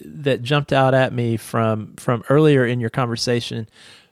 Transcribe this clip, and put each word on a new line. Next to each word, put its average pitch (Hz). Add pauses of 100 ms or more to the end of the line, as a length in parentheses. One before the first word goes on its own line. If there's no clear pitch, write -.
that 131
jumped 143
out 135
at 131
me 120
from, 110
from 117
earlier 143
in 123
your 113
conversation 120 (440)